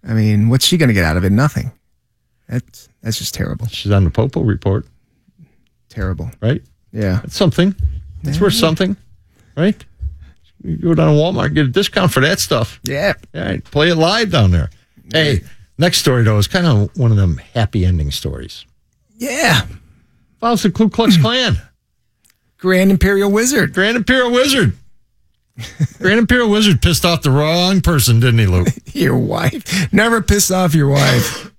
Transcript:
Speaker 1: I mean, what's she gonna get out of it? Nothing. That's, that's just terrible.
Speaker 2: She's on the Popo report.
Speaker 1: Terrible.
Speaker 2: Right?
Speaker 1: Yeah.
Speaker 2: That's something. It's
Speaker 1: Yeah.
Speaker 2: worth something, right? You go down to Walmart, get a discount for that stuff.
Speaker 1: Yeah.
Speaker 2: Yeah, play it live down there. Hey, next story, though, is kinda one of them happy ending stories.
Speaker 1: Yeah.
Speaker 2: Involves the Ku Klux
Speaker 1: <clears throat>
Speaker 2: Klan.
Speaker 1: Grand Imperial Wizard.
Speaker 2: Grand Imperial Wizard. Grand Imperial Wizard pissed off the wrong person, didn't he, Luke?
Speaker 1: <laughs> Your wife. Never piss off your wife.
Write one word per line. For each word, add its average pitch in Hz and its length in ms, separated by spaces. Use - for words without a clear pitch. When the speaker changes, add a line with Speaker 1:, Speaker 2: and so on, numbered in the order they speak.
Speaker 1:
I 117 60
mean, 107 340
what's 131 180
she 180 100
gonna 143 160
get 95 120
out 80 120
of 90 80
it? 95 80
Nothing. 127 400
That's, - 400
that's 113 160
just - 160
terrible. - 320
Speaker 2:
She's - 260
on 98 120
the 80 60
Popo - 300
report. 98 460
Speaker 1:
Terrible. 95 400
Speaker 2:
Right? 117 220
Speaker 1:
Yeah. 98 280
Speaker 2:
That's - 160
something. 190 380
It's 143 140
Speaker 1:
Yeah. 175 40
Speaker 2:
worth 196 120
something, 180 420
right? 185 300
You 165 140
go 165 160
down 156 200
to 147 60
Walmart, 170 340
get 151 120
a - 20
discount 190 420
for 131 100
that 139 200
stuff. - 440
Speaker 1:
Yeah. 143 280
Speaker 2:
Yeah, - 240
play 151 200
it 170 60
live 190 360
down 110 180
there. 82 200
Hey, 147 300
next 170 220
story, 127 260
though, 107 140
is 101 100
kinda 135 480
one 120 140
of 104 80
them 87 180
happy 104 300
ending 82 280
stories. 69 520
Speaker 1:
Yeah. 240 480
Speaker 2:
Involves 233 260
the 202 80
Ku 220 180
Klux 226 280
Speaker 1:
<clears throat> 160 40
Speaker 2:
Klan. 233 400
Speaker 1:
Grand 185 340
Imperial 196 400
Wizard. 233 440
Speaker 2:
Grand 208 240
Imperial 247 340
Wizard. 254 420
Grand 202 180
Imperial 240 300
Wizard 208 320
pissed 170 240
off 170 180
the 143 80
wrong 170 520
person, 123 380
didn't 120 180
he, 107 80
Luke? 90 220
Speaker 1:
<laughs> - 140
Your 131 240
wife. - 720
Never 220 300
piss 202 280
off 185 240
your 147 140
wife. 139 720